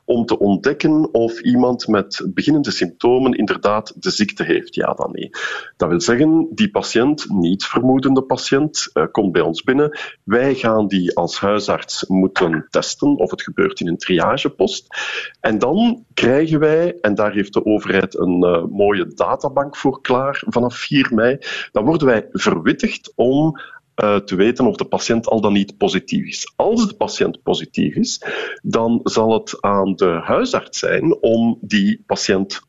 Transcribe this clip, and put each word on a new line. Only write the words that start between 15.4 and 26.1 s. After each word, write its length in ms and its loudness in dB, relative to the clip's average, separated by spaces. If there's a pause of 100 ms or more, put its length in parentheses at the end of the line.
dan 440 2 (100)
krijgen 460 2
wij, 420 2
en 140 2
daar 160 0
heeft 220 -2
de 120 0
overheid 540 0
een, 240 2
eh, 260 2
mooie 460 0
databank 640 -2
voor 240 -2
klaar 460 -2
vanaf 280 -2
vier 380 -2
mei, 240 2 (340)
dan 140 -2
worden 220 2
wij 240 2
verwittigd 840 -2
om, 440 2 (360)
eh, 200 2
te 200 -2
weten 300 2
of 100 2
de 100 -6
patiënt 420 -2
al 140 2
dan 120 2
niet 240 0
positief 500 -2